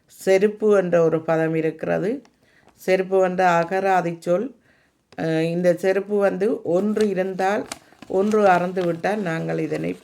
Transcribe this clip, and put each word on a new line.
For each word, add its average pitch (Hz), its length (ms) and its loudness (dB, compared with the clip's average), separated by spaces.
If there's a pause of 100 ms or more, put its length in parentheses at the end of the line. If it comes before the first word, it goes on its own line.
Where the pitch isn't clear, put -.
செருப்பு 208 720 2
என்ற 175 260 2
ஒரு 160 200 2
பதம் 160 320 0
இருக்கிறது. 165 680 -4 (520)
செருப்பு 190 480 0
என்ற 180 280 2
அகராதி 170 680 0
சொல். 180 360 -2 (640)
அஹ், 160 260 -2
இந்த 175 320 0
செருப்பு 196 440 -2
வந்து 196 440 0
ஒன்று 208 460 0
இருந்தால், 190 580 -2 (420)
ஒன்று 208 400 2
அறந்து 180 360 2
விட்டால் 175 360 -2
நாங்கள் 165 380 -4
இதனை 160 460 -6